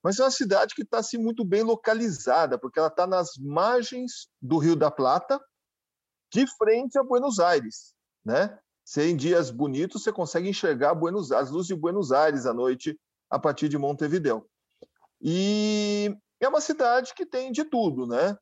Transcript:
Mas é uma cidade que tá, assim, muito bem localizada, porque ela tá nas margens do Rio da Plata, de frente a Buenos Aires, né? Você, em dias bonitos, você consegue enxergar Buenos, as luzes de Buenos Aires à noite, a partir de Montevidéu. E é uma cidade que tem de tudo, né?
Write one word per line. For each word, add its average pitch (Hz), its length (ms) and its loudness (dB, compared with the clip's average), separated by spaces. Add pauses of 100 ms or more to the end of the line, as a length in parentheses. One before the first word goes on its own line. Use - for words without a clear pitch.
Mas 196 140 0
é 254 40 4
uma 262 80 4
cidade 214 440 0
que 262 100 -6
tá, - 140 -2
assim, 226 180 -4
muito 226 300 -2
bem 202 160 2
localizada, 196 960 0
porque 131 200 -4
ela 156 120 4
tá 180 160 0
nas 180 320 -2
margens 233 880 -2 (120)
do 139 180 0
Rio 160 180 4
da 147 140 2
Plata, 151 500 0 (920)
de 254 160 2 (120)
frente 240 400 2
a 262 40 2
Buenos 247 360 0
Aires, 160 560 0 (280)
né? 165 360 0 (260)
Você, 151 240 0
em 175 80 2
dias 156 340 2
bonitos, 143 520 -4
você 214 100 -2
consegue 175 340 -4
enxergar 160 480 0
Buenos, 165 380 -2
as 127 180 0
luzes 175 180 -4
de 190 60 -4
Buenos 170 380 -2
Aires 143 320 2
à 120 80 0
noite, 131 480 -2 (300)
a 120 80 -2
partir 143 280 0
de 147 120 -2
Montevidéu. 143 680 -2 (760)
E 208 920 0 (240)
é 247 80 0
uma 285 140 2
cidade 254 540 0
que 359 100 -8
tem 262 260 -6
de 285 140 -2
tudo, 165 420 -2
né? 156 360 0